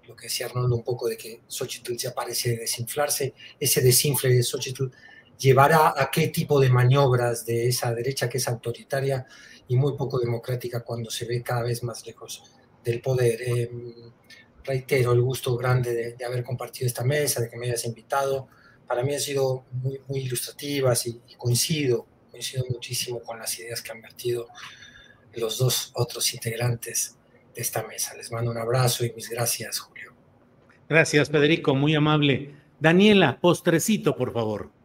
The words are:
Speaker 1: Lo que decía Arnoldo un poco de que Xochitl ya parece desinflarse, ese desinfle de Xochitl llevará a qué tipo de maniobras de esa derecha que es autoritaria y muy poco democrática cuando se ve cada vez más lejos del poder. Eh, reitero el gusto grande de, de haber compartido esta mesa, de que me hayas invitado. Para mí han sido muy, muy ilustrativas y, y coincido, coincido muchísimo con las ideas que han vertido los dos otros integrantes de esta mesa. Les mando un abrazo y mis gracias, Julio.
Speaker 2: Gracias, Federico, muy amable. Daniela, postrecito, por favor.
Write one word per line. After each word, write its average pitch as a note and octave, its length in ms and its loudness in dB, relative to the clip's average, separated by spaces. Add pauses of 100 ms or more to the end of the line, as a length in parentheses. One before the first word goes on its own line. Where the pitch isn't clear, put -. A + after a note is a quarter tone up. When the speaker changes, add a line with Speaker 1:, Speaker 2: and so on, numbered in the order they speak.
Speaker 1:
Lo A#2+ 100 -20
que - 80 -20
decía A#2+ 220 -6
Arnoldo B2 280 0
un A2+ 100 -4
poco A#2+ 220 -4
de A2+ 120 -4
que A2+ 280 -16
Xochitl - 480 -8
ya B2 200 -8
parece A#2+ 420 -2
desinflarse, B2+ 760 -4 (260)
ese C#3 220 2
desinfle B2+ 480 4
de B2 120 6
Xochitl C3 440 -4 (500)
llevará C#3+ 580 6
a C#3 160 0
qué D#3 180 0
tipo D3 300 0
de C3 120 6
maniobras B2 720 4
de A#2 240 0
esa A#2+ 240 0
derecha A#2+ 340 -2
que B2 120 -4
es - 100 -2
autoritaria C3 760 -4 (400)
y B2 100 0
muy C3+ 220 2
poco C3 200 -2
democrática A#2+ 640 -4
cuando A#2 300 -8
se - 160 -8
ve A#2+ 160 -4
cada A#2+ 200 -2
vez A#2 200 -4
más A#2 240 -10
lejos - 360 -16 (400)
del A#2+ 200 -4
poder. B2 400 2
Eh, A#2+ 280 -2 (960)
reitero C3 480 0
el A#2+ 80 6
gusto B2 380 0
grande B2 340 0
de, A#2 220 -4
de B2 100 -10
haber B2 180 -4
compartido B2 440 -6
esta B2 180 -4
mesa, C3+ 380 0
de A2+ 80 -4
que A#2+ 80 -14
me A#2+ 80 -6
hayas A#2+ 180 -2
invitado. C3+ 640 -2 (380)
Para B2 160 -2
mí C#3+ 100 0
han C#3 80 -2
sido C3+ 520 0
muy, C3 360 -4
muy C3+ 120 -4
ilustrativas C3 840 -2
y, A#2 220 -8
y - 60 -20
coincido, A#2+ 720 0 (240)
coincido - 400 -6
muchísimo B2 500 -6
con A2+ 180 -12
las - 200 -8
ideas A2+ 240 -10
que - 100 -14
han A2+ 80 -14
vertido A#2+ 460 -6 (880)
los A2+ 240 -4
dos - 360 -2
otros - 380 -2
integrantes A#2+ 840 -4 (360)
de A#2+ 80 -10
esta A2+ 200 -4
mesa. - 320 -8
Les - 180 -14
mando A#2 180 -2
un A#2 80 -6
abrazo B2 460 0
y A#2+ 80 -2
mis - 160 -12
gracias, A#2 500 -4
Julio. - 340 -16 (760)
Speaker 2:
Gracias, D3 400 4
Federico, D3+ 460 4
muy C#3+ 200 2
amable. D3+ 600 2 (260)
Daniela, F3+ 600 6
postrecito, E3+ 760 2
por A#2 160 -2
favor. A2 380 -4 (140)